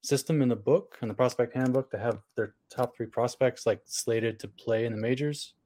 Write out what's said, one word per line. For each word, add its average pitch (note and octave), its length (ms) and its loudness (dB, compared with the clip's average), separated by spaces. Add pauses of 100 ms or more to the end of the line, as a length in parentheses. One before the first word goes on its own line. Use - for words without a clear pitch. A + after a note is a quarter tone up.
system C#3+ 400 2
in B2+ 40 4
the A#2+ 80 4
book, C3 460 0
in A#2+ 60 -4
the G#2 80 -4
prospect B2 400 0
handbook, C3 340 0
to G#2+ 80 -6
have A2 220 -2 (160)
their G#2+ 180 -4 (160)
top - 260 -4
three A2+ 120 -6
prospects, A#2+ 580 0
like, G2+ 200 0
slated A2+ 560 -2
to A2 60 -12
play A2+ 380 -2
in A#2 80 -2
the A2 80 -6
majors C3+ 540 -2 (100)